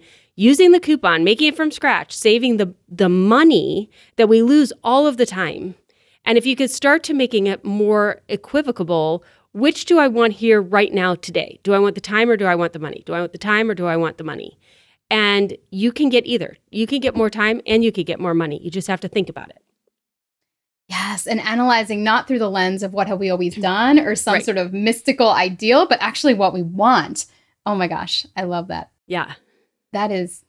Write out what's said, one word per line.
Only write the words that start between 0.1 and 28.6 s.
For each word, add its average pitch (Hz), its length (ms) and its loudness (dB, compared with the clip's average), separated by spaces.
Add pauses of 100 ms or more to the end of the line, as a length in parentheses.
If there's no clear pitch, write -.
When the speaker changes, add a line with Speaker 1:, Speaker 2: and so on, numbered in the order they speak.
Speaker 1:
using 285 360 6
the 349 80 8
coupon, 185 440 0
making 233 260 4
it 294 60 -4
from 311 140 -2
scratch, 233 440 -4
saving 233 440 2
the, 190 160 -2 (160)
the 180 200 0
money 202 800 2 (240)
that 220 140 4
we 226 120 6
lose 269 320 2 (100)
all 262 220 2
of 269 120 0
the 247 80 4
time. 185 500 -8 (500)
And 233 100 2
if 233 120 2
you 262 80 0
could 254 160 -2
start 294 320 0
to 311 100 -6
making 240 320 0
it 196 180 -4
more 208 640 0
equivocable, 175 960 -2 (280)
which 269 340 -2
do 349 140 4
I 285 80 4
want 226 260 0
here 220 260 2
right 202 320 0
now 185 220 0
today? - 480 -8
Do 202 120 0
I 196 60 4
want 202 140 2
the 202 80 -10
time 220 260 0
or 233 100 2
do 196 80 -2
I 180 100 2
want 170 180 -2
the 165 60 -12
money? 147 260 -12
Do 165 80 -8
I 170 60 -4
want 175 140 -8
the 180 40 -14
time 214 320 -2
or 202 60 -4
do 175 100 -6
I 165 120 0
want 160 200 -2
the 165 60 -14
money? - 340 -12 (540)
And 202 460 0 (120)
you 202 220 -2
can 294 160 0
get 240 180 2
either. 233 300 -4 (160)
You 220 160 -4
can 277 140 -4
get 254 160 -2
more 220 120 0
time 214 380 -2
and 226 160 2
you 226 80 2
can 185 140 -4
get - 120 -6
more 170 160 -4
money. 160 300 -4
You 170 80 -10
just 180 160 -8
have 190 140 -4
to 190 80 -8
think 202 180 -2
about - 220 -16
it. - 120 -20 (1300)
Speaker 2:
Yes, 190 360 -8
and 220 140 -4
analyzing 226 640 0
not 220 240 0
through 254 120 0
the 214 100 -2
lens 190 340 -2
of 190 100 -8
what 196 140 -2
have 196 120 -4
we 196 100 -2
always 180 260 -2
done 214 440 2
or 226 160 -2
some 202 200 -2
Speaker 1:
Right. 214 100 -2
Speaker 2:
sort 202 120 -2
of 180 160 -4
mystical 226 560 0
ideal, 214 580 2
but - 140 0
actually 226 320 0
what 190 200 0
we 180 80 -4
want. 190 640 0 (400)
Oh 208 100 -2
my 180 120 -2
gosh, 165 380 -6 (100)
I 190 80 -6
love 175 240 -6